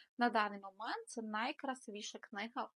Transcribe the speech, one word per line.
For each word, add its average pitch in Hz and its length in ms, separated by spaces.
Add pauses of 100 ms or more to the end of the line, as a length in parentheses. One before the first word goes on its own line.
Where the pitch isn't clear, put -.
(180)
на 240 120
даний 208 300
момент 220 480
це - 140
найкрасивіша 226 960
книга 220 560